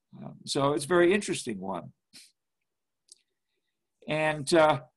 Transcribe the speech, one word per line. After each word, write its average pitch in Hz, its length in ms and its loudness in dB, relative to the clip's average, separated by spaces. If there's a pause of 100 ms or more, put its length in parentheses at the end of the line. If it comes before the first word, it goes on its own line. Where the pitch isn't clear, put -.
(180)
Um, 139 280 -18
so 143 280 0
it's 147 120 -4
a - 20 -14
very 175 260 4
interesting 143 460 -4
one. 92 340 -10 (2250)
And, 151 460 -2
uh, 156 280 6 (160)